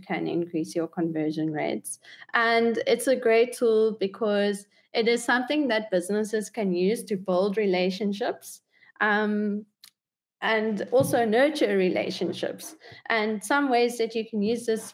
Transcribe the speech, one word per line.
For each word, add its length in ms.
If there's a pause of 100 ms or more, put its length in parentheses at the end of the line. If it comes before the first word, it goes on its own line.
can 200
increase 480
your 120
conversion 640
rates. 460 (380)
And 500
it's 220
a 80
great 380
tool 460
because 680 (260)
it 140
is 160
something 460
that 200
businesses 640
can 220
use 320
to 120
build 400
relationships, 1040 (400)
um, 640 (760)
and 500
also 340
nurture 500
relationships. 1000 (340)
And 340
some 280
ways 260
that 160
you 160
can 140
use 240
this, 260